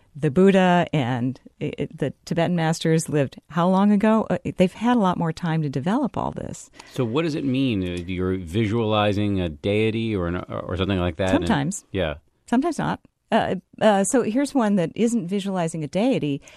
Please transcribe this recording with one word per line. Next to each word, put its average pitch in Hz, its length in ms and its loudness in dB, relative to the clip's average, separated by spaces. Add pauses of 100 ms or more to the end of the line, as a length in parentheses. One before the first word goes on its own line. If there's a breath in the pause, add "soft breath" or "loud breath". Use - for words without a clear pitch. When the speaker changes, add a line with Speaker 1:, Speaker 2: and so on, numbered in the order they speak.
(160)
Speaker 1:
the 143 160 -2
Buddha 185 600 6
and 127 480 0 (220)
i-, 151 180 -4
i-, 143 140 -4
the 151 200 -4 (120)
Tibetan 170 300 0
masters 160 540 0
lived 147 300 -2 (100)
how 175 200 0
long 196 220 4
ago? 214 380 4
Uh, - 80 0 (200)
they've 185 160 2
had 247 240 0
a - 20 2
lot 185 180 2
more 170 140 -2
time 160 300 -2
to 151 80 -2
develop 175 480 -2
all 67 140 -4
this." - 380 -10 (240 loud breath)
Speaker 2:
So 131 120 0
what 117 180 -2
does 156 120 -2
it 151 100 -4
mean? 127 380 0
Uh, 87 180 -4
you're 92 360 -2
visualizing 104 1000 0
a 87 100 -2
deity 107 640 -2
or 87 120 0
an, 87 100 -2
or 95 400 -8
something 92 220 0
like 87 180 -2
that? 92 180 0
And 87 120 0
Speaker 1:
Sometimes. 156 440 -2
Speaker 2:
Yeah. 82 240 -2 (320)
Speaker 1:
Sometimes 285 320 0
not. 160 200 -4 (320)
Uh, 196 240 0 (240)
uh, 202 240 4
so 233 200 0
here's 277 320 -2
one 214 220 2
that 165 180 0
isn't 226 320 0
visualizing 185 560 -4
a 147 40 -8
deity. 151 540 -2 (160 loud breath)